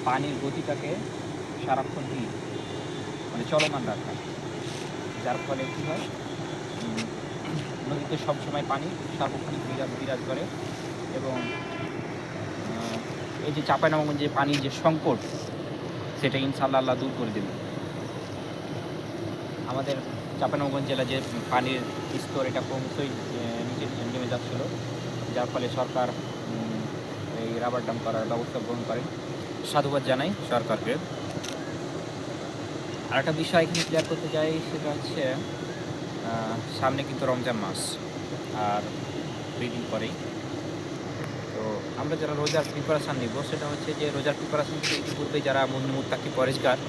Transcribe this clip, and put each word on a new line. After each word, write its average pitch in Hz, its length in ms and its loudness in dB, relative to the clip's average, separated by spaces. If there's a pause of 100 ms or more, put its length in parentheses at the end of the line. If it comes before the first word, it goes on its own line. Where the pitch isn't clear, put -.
পানির 139 280 2 (100)
গতিটাকে 143 520 0 (720)
সারাক্ষণ - 360 2
কি, 135 240 -2 (1040)
মানে, 117 180 -2
চলমান 151 360 4
রাখা, - 260 -2 (1120)
যার 127 100 2 (140)
ফলে 135 160 0 (120)
কী 147 120 -2
হয়, 160 80 0
উম, - 2000 -2
নদীতে 143 240 0 (100)
সবসময় 147 420 0
পানি 143 180 0 (320)
সার্বক্ষণিক 139 560 0
বিরাজ, 131 140 0 (120)
বিরাজ 131 260 0
করে - 140 0 (760)
এবং, 131 180 0
আহ, - 2250 -2
এই 151 60 2
যে 147 140 2
চাঁপাইনবাবগঞ্জে 147 680 6
পানির 143 260 6
যে 135 100 2 (120)
সংকট, 156 360 6 (1040)
সেটা 135 180 4
ইনশাআল্লাহ 135 400 4
আল্লাহ 131 180 4
দূর 131 220 0
করে 113 160 0
দেবে। 101 120 0 (2250)
আমাদের 135 280 0 (440)
চাঁপাইনবাবগঞ্জ 139 480 2
জেলা 131 160 4
যে 131 160 2 (300)
পানির 127 300 4 (340)
স্তর, 131 320 0
এটা 127 140 2
ক্রমশই, 131 460 0
আহ, 120 560 -2
নিচে - 240 0 (260)
নেমে 127 160 0
যাচ্ছিল, 120 300 0 (760)
যার 123 180 2
ফলে 123 240 2
সরকার, 123 320 2
উম, - 1300 -2
এই 113 160 0
রাবার 120 240 2
ড্যাম 113 220 0
করার 110 220 2
ব্যবস্থা 117 320 0
গ্রহণ 117 300 -2
করেন। 113 140 0 (680)
সাধুবাদ 139 340 4
জানাই 135 240 4 (200)
সরকারকে। - 440 2 (2250)
আর - 80 4
একটা 160 140 4
বিষয় 160 300 6
এখানে 165 220 4
ক্লিয়ার 160 240 4
করতে 160 240 0
চাই, 160 280 4 (120)
সেটা 147 180 0
হচ্ছে, 143 420 0
আহ, 135 40 0 (1400)
সামনে 135 220 2
কিন্তু 135 240 -2
রমজান 123 300 2
মাস 98 400 -2 (600)
আর 104 260 2 (760)
দুই 120 100 0
দিন 120 220 -2
পরেই। 110 200 0 (1400)
তো 107 260 -2 (180)
আমরা 151 180 0
যারা 151 180 0
রোজার 147 360 4
প্রিপারেশান 143 460 2
নিব, 123 340 0
সেটা 147 160 -2
হচ্ছে 147 340 -2
যে 147 100 2
রোজার 139 240 2
প্রিপারেশান 151 480 0
কিন্তু 147 240 2
ইতিপূর্বে 147 340 0
যারা 135 260 4
মুন-, 135 260 0
মুত্তাকি 135 440 0
পরেজগার 131 400 6 (120)